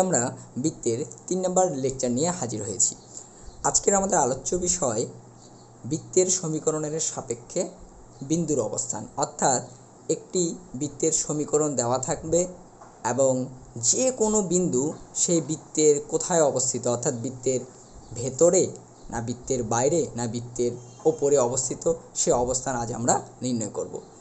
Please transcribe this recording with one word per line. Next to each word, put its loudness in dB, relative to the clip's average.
আমরা 2
বৃত্তের -2
তিন -2
নম্বর 4
লেকচার -2
নিয়ে 2
হাজির -4
হয়েছি। 0
আজকের 4
আমাদের 2
আলোচ্য -2
বিষয় 0
বৃত্তের 2
সমীকরণের -2
সাপেক্ষে -6
বিন্দুর 0
অবস্থান, -6
অর্থাৎ 0
একটি -2
বৃত্তের -2
সমীকরণ 0
দেওয়া 2
থাকবে 0
এবং 4
যে 4
কোনো 4
বিন্দু 2
সেই 4
বৃত্তের 4
কোথায় 2
অবস্থিত, -2
অর্থাৎ -2
বৃত্তের -2
ভেতরে 4
না -4
বৃত্তের -2
বাইরে 4
না -2
বৃত্তের -2
ওপরে 4
অবস্থিত, -2
সে 2
অবস্থান -2
আজ -4
আমরা 2
নির্ণয় -2
করব। -6